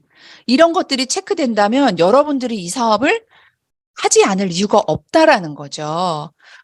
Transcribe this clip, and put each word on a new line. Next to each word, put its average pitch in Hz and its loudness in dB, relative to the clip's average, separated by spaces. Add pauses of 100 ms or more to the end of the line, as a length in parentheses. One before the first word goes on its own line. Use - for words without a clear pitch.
(480)
이런 320 4
것들이 277 -2
체크된다면 247 0
여러분들이 247 0
이 175 -8
사업을 247 -2 (720)
하지 - 2
않을 196 -2
이유가 196 0
없다라는 196 0
거죠. 156 -6 (320)